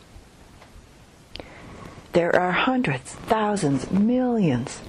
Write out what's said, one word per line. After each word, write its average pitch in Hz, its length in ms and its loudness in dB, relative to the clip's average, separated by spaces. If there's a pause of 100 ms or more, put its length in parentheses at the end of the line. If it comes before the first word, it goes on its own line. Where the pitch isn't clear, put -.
(2000)
There 170 220 4
are 180 180 4
hundreds, 208 600 -2
thousands, 202 760 0
millions 208 1000 2